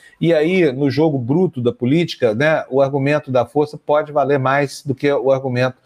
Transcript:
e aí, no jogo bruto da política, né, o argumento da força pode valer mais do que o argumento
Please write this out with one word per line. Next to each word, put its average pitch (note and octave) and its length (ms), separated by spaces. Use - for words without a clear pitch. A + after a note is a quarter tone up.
e E3 140
aí, D#3+ 380
no C#3 180
jogo D3 260
bruto C#3 460
da A#2 100
política, B2+ 600
né, D3 340
o C3 140
argumento C#3 480
da B2 160
força D3 320
pode D3+ 320
valer C#3+ 300
mais C3+ 420
do C#3 100
que C#3+ 200
o C3 180
argumento B2+ 560